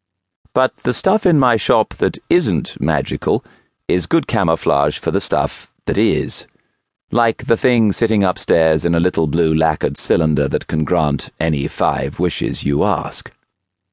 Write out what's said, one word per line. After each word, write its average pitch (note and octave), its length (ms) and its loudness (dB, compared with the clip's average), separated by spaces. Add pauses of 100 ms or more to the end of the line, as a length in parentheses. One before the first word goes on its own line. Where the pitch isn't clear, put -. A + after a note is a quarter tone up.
(560)
But C3 220 2
the B2 180 -2
stuff F#3+ 320 0
in E3 100 4
my B2 200 4
shop A2 420 0
that F#2 180 0 (100)
isn't A#2+ 540 0
magical D#2+ 640 -2 (420)
is F2 200 0
good E3 180 0
camouflage E2 720 0
for - 140 -4
the G2 100 0
stuff - 500 -4 (140)
that - 120 -2
is. - 500 -2 (640)
Like A#2 340 0
the A#2 120 2
thing A#2 340 2
sitting G2+ 320 0
upstairs E2 600 2
in E2+ 120 2
a E2+ 40 2
little E2+ 280 0
blue D#2+ 260 0
lacquered D#2 440 0
cylinder D#2 500 0
that D2 180 -4
can D#2 180 -2
grant D2+ 460 -2 (100)
any D#2 280 -2
five D2 500 -4
wishes E2 460 -4
you C#2+ 200 0
ask. - 480 -4 (600)